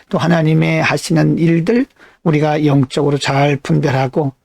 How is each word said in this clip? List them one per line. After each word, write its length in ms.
또 100
하나님의 640
하시는 560
일들 480
우리가 440
영적으로 520
잘 400
분별하고 760